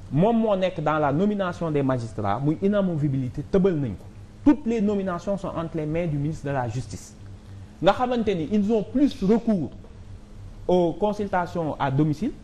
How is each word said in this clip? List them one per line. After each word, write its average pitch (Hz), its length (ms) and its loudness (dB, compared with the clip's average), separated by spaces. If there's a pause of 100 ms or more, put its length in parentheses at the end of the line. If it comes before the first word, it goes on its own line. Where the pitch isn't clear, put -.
(120)
moom 214 260 6
moo 214 180 4
nekk 180 260 0
dans 151 160 2
la 143 140 2
nomination 180 580 0
des 143 120 2
magistrats, 117 560 0
muy 147 240 2
inamovibilité, 151 880 0
tëbal 190 240 4
nañ 139 220 -2
ko. - 80 -16 (400)
Toutes 294 220 4
les 226 140 0
nominations 196 560 0
sont 180 120 -6
entre 165 280 -6
les 151 100 -2
mains 165 200 0
du 147 120 -2
ministre 147 280 -4
de 143 60 -2
la 127 160 -2
Justice. - 460 -8 (680)
Nga 180 100 6
xamante 247 420 0
ni 156 180 -2
ils 208 200 4
ont 214 100 4
plus - 420 2
recours 202 460 2 (960)
aux 175 260 4
consultations 185 880 -2
à 135 100 0
domicile 151 420 2 (120)